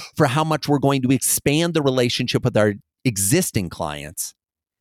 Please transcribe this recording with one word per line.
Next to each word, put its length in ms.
for 100
how 180
much 240
we're 100
going 240
to 80
expand 640
the 80
relationship 600
with 120
our 180
existing 640
clients?" 640